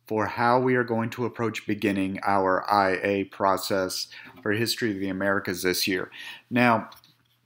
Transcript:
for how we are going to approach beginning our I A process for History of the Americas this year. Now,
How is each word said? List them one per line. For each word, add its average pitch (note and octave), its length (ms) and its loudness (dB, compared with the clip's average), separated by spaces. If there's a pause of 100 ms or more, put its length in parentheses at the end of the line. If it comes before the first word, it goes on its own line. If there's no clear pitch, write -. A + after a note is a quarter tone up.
for G#2+ 220 -2
how A#2+ 300 2
we B2+ 180 2
are B2 60 2
going A2+ 280 -2
to B2 160 -6
approach A2 400 -6
beginning G2 560 0
our F#2+ 500 2
I F#2+ 300 4
A G2 220 0
process F#2+ 840 -2 (340)
for G#2+ 100 -2
History A2 400 -2
of F#2+ 60 -6
the G2 120 -4
Americas G2 520 0
this F2+ 240 0
year. F#2+ 240 -2 (380)
Now, A#2+ 400 2 (580)